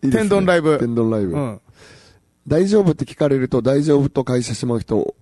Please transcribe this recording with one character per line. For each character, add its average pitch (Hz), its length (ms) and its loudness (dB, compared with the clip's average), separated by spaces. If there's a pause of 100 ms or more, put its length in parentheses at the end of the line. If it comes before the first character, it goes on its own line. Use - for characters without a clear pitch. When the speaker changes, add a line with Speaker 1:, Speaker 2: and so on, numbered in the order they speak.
Speaker 1:
い 135 40 2
い - 20 2
で - 20 0
す - 40 2
ね。 220 60 2
Speaker 2:
天 214 60 -2
丼 196 180 2
ラ 180 100 4
イ 170 40 2
ブ。 151 180 2
Speaker 1:
天 117 160 -2
丼 117 160 2
ラ 110 100 -2
イ 98 60 -2
ブ。 90 60 -4
Speaker 2:
う 151 60 -4
ん。 117 220 -6 (880)
Speaker 1:
「大 160 180 2
丈 208 140 2
夫？」 185 120 4
っ - 20 2
て - 100 -6
聞 - 100 -18
か 151 140 0
れ 139 100 2
る 127 100 -2
と、 123 140 0
「大 139 220 0
丈 147 160 2
夫」 135 100 0
と 131 140 -2
返 123 180 -2
し 117 60 -8
て 120 60 -8
し 123 120 -8
ま 120 100 -2
う 110 40 -4
人 - 420 -2